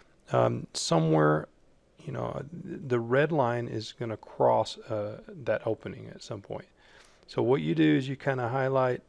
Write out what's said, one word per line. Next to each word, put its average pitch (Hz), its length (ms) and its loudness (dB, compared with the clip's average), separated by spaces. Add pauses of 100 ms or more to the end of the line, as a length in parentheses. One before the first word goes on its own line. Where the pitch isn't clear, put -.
(320)
um, 120 420 2
somewhere, 156 760 2 (500)
you - 140 -12
know, 123 280 -4 (100)
the 127 480 -4
red 135 340 2
line 120 340 0
is 110 240 -8
gonna 113 260 -8
cross, 120 600 2 (120)
uh, 107 380 -4
that 131 400 -2
opening 110 400 -6
at - 160 -16
some 104 180 -10
point. - 240 -10 (600)
So 123 160 0
what 131 180 2
you 156 140 0
do 156 220 6
is 131 100 -2
you 135 80 -4
kinda 127 320 -2
highlight 131 600 2